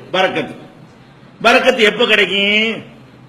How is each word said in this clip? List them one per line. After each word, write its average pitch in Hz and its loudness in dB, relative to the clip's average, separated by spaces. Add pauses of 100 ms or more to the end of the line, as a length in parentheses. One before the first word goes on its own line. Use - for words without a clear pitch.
(120)
பரக்கத்து. 160 -2 (880)
பரக்கத்து 240 2
எப்ப 214 2
கிடைக்கும்? 202 0 (460)